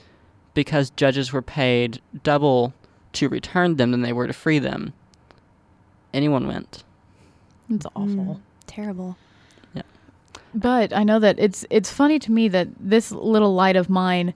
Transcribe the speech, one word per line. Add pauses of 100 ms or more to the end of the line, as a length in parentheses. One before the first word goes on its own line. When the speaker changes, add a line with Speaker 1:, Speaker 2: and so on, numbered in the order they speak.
(540)
Speaker 1:
because
judges
were
paid (220)
double (420)
to
return
them
than
they
were
to
free
them, (1200)
anyone
went. (840)
Speaker 2:
It's
awful.
Speaker 3:
Mm, (260)
terrible. (580)
Speaker 1:
Yeah. (720)
Speaker 2:
But
I
know
that
it's,
it's
funny
to
me
that (100)
"This
Little
Light
of
Mine,"